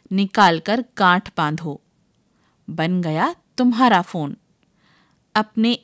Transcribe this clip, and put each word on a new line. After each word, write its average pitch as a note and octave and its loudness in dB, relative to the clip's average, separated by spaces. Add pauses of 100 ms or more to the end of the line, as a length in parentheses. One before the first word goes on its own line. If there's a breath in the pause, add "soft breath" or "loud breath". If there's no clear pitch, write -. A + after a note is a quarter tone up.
(120 soft breath)
निकालकर G3 2 (120)
गांठ F#3 2
बांधो। D#3 -6 (880)
बन E3 -2
गया E3+ -2 (220)
तुम्हारा A#3+ 4
फ़ोन। D3+ -8 (1000)
अपने A3 -2